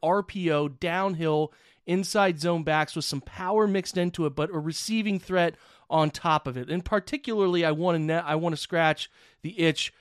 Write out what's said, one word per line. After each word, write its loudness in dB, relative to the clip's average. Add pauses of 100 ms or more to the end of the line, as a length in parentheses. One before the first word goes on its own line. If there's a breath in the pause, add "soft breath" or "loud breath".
R 2
P -2
O, 2
downhill, -2 (320 soft breath)
inside 0
zone 0
backs 0
with -4
some -6
power 0
mixed 0
into 0
it, -2
but -2
a -6
receiving -2
threat 0 (340 soft breath)
on 4
top 0
of -6
it. -6
And -2
particularly, 0
I 4
wanna 0
ne-, 0
I 0
wanna -2
scratch 0 (320 soft breath)
the -6
itch 2